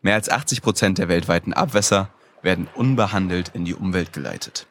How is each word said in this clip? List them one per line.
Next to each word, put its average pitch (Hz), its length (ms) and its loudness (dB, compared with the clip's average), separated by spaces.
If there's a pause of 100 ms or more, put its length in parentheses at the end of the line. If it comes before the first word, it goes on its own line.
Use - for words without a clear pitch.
Mehr 101 140 2
als 107 140 -2
achtzig - 340 -2
Prozent 104 340 2
der 90 100 0
weltweiten 85 460 0
Abwässer 101 560 2 (320)
werden 87 320 0
unbehandelt 98 800 0
in 87 100 -6
die 87 120 -4
Umwelt 90 360 -2
geleitet. - 600 -10